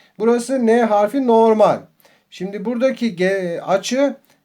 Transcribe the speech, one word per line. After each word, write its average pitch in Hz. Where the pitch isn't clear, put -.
Burası 240
N 233
harfi 208
normal. 220
Şimdi 190
buradaki 240
ge-, 180
açı 247